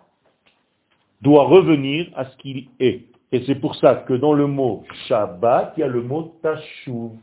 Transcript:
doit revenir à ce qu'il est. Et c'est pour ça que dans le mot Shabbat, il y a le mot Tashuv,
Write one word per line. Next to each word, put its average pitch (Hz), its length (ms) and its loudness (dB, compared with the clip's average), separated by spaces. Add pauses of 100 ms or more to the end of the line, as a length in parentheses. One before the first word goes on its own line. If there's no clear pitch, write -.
(1200)
doit 143 240 6
revenir 151 680 4
à 131 120 -8
ce - 100 -20
qu'il 135 320 -14 (100)
est. 123 280 -2 (260)
Et 123 140 -2
c'est 135 100 -2
pour - 200 -6
ça 131 200 4
que - 180 -6
dans 139 180 2
le 143 140 2
mot 135 380 -4 (240)
Shabbat, 107 680 0
il 170 40 -4
y - 20 -2
a 139 60 -2
le 123 140 -4
mot 151 400 -8
Tashuv, 127 720 -8 (100)